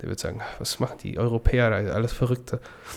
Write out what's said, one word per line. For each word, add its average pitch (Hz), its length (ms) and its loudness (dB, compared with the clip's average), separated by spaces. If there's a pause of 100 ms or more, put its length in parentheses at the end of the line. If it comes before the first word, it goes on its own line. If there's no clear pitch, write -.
der - 80 -6
würde - 120 -4
sagen: - 200 -4 (180)
„Was - 220 -4
machen - 240 0
die - 140 -4
Europäer 117 520 4
da? 107 60 4 (160)
Alles 113 200 0
Verrückte.“ 123 480 0 (360)